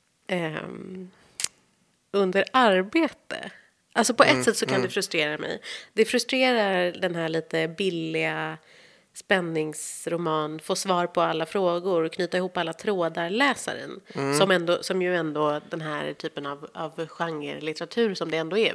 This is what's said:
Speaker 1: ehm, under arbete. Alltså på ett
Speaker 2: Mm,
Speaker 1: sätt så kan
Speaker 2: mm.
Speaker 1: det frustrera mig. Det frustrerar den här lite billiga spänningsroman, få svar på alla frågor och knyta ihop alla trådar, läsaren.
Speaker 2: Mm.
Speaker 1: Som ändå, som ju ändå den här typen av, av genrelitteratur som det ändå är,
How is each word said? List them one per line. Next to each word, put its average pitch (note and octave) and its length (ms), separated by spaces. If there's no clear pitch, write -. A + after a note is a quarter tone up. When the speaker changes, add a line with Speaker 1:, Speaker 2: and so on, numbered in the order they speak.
Speaker 1:
ehm, F3+ 840
under G3 400
arbete. A3+ 1000
Alltså A#3 220
på - 100
ett - 80
Speaker 2:
Mm, B3+ 120
Speaker 1:
sätt G#3+ 120
så - 100
kan - 80
Speaker 2:
mm. F#3+ 120
Speaker 1:
det F#3 60
frustrera D3+ 460
mig. - 220
Det A3 120
frustrerar A3 880
den F3+ 220
här E3 140
lite D#3+ 400
billiga D#3+ 880
spänningsroman, D#3+ 1500
få F#3 160
svar F3 300
på F3 140
alla E3 260
frågor F3 580
och D#3+ 80
knyta F3+ 240
ihop F3+ 200
alla E3 160
trådar, E3+ 580
läsaren. A3 680
Speaker 2:
Mm. C#3 240
Speaker 1:
Som F#3+ 120
ändå, F3 320
som F#3 200
ju F3+ 140
ändå D3+ 440
den E3+ 100
här D3+ 320
typen D3+ 340
av, C#3+ 280
av D#3+ 340
genrelitteratur D#3 1040
som E3 160
det D#3+ 60
ändå D#3+ 220
är, F#3 160